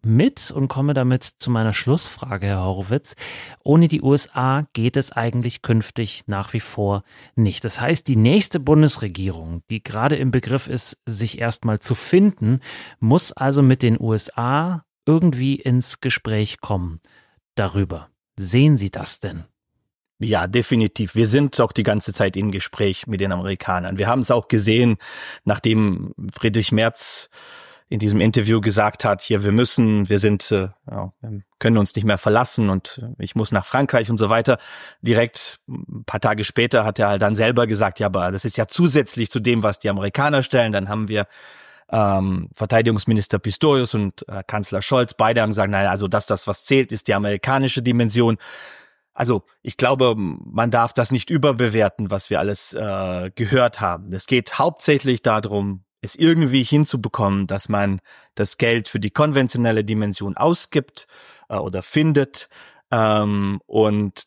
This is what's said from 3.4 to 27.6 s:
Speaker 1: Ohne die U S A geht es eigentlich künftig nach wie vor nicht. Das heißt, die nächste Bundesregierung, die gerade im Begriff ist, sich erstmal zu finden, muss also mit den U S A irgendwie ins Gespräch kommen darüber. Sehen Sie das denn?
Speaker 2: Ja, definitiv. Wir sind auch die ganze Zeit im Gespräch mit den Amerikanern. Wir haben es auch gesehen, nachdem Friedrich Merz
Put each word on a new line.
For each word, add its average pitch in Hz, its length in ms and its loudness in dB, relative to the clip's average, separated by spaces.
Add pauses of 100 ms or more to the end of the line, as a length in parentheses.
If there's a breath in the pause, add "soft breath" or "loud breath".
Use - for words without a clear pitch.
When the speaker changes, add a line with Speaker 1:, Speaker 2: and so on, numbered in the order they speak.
Speaker 1:
Ohne 160 240 6
die 156 140 0
U 135 140 4
S 139 180 -2
A 131 300 0 (100)
geht 117 240 -2
es 135 140 -2
eigentlich 117 500 -4
künftig - 640 -2
nach 98 280 -6
wie 117 60 -4
vor 101 440 -4 (320 loud breath)
nicht. 104 300 2
Das - 140 -6
heißt, 143 280 0
die 135 80 0
nächste 151 440 4
Bundesregierung, 95 1120 2
die 110 140 -8
gerade 123 320 -2
im 131 160 0
Begriff 123 340 -2
ist, - 400 -8
sich 110 340 -6
erstmal 113 380 -2
zu - 160 -4
finden, 131 680 2 (380 loud breath)
muss 120 320 2
also 139 300 0
mit 127 220 6
den 117 160 2
U 113 120 -2
S - 240 -2
A 151 460 -2 (260)
irgendwie 143 480 2
ins - 440 0
Gespräch 110 640 -2
kommen 90 400 -4 (540 soft breath)
darüber. 92 540 -2 (280)
Sehen 123 400 4
Sie 98 140 -4
das - 280 -8
denn? 85 260 -10 (760)
Speaker 2:
Ja, 107 260 0
definitiv. 110 720 0
Wir 113 100 4
sind 135 340 2
auch 117 120 2
die 113 120 -2
ganze 104 300 0
Zeit 95 240 0
im 101 140 0
Gespräch 98 560 -4
mit 104 120 -4
den 95 120 -2
Amerikanern. 92 680 -4
Wir 98 100 -2
haben 123 120 2
es 120 100 0
auch 120 180 0
gesehen, 113 500 4 (460 loud breath)
nachdem 101 680 0 (180)
Friedrich 110 400 -2
Merz - 600 -2 (580 loud breath)